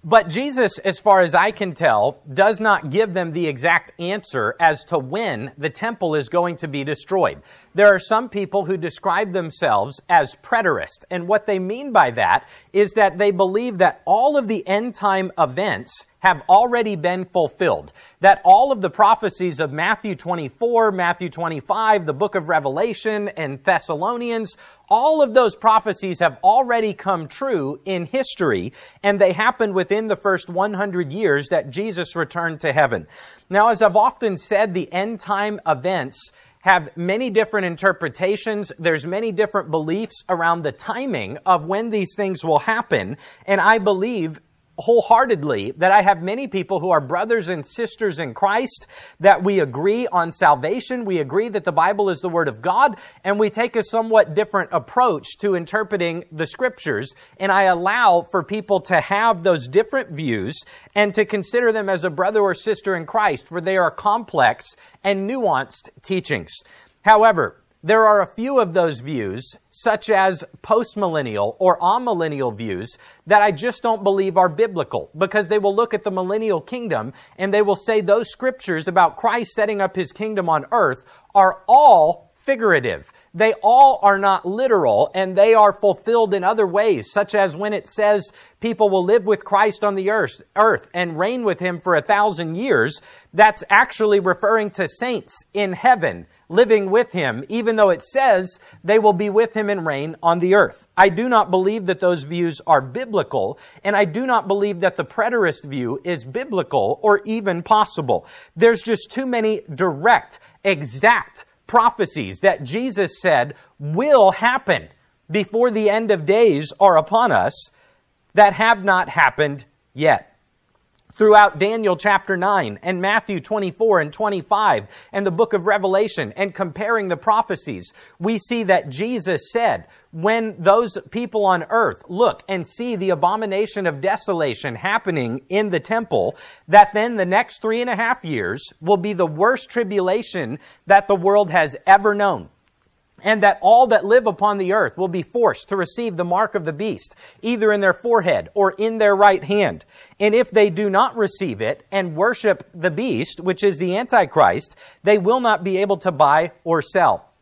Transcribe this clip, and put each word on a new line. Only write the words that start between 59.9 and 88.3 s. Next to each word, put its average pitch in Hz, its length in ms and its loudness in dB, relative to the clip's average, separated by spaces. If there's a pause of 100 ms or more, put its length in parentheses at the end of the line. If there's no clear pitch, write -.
views 135 500 -6 (360)
and 208 180 0
to 214 120 0
consider 220 460 -2
them 214 160 -4
as 180 160 -2
a 180 60 -2
brother 190 320 -2
or 190 140 0
sister 196 400 -4
in 165 100 -8
Christ, 202 420 -2
for 170 140 -8
they 190 160 -2
are 170 140 2
complex 196 840 0 (280)
and 196 260 -2
nuanced 180 600 -4 (120)
teachings. 156 640 -8 (400)
However, 208 560 4 (260)
there 220 200 4
are 208 160 4
a 165 120 -4
few 254 280 -2
of 175 120 -2
those 165 280 0
views, 123 560 -8 (120)
such 220 400 -4
as 190 360 0 (160)
postmillennial 156 960 -2
or 185 200 2
amillennial 170 760 -2
views, 104 420 -8 (300)
that 202 140 4
I 208 100 2
just 202 320 -8
don't 220 220 -4
believe 190 320 0
are 185 100 4
biblical, 160 720 -4
because 190 320 -2
they 214 100 0
will 196 160 0
look 226 180 0
at - 120 -6
the 202 60 -4
millennial 185 500 -4
kingdom 160 500 -8 (260)
and 196 160 -2
they 208 80 4
will 196 140 2
say 220 240 -2
those 202 320 0
scriptures 190 560 -6
about 175 300 2
Christ 233 340 -2
setting 208 300 -2
up 190 160 -4
his 175 160 -6
kingdom 202 340 -6
on 156 240 0
earth 170 320 0 (320)
are 190 320 4
all 208 680 6
figurative. 156 760 0 (220)
They 220 200 2 (100)
all 254 400 6
are 196 160 4
not 196 260 0
literal, 180 720 2
and 190 200 -2
they 214 180 6
are 208 260 6
fulfilled 214 540 0
in 190 100 -2
other 214 240 2
ways, 185 420 0
such 202 240 -2
as 196 220 0
when 208 160 -6
it 196 160 -6
says 208 440 0 (280)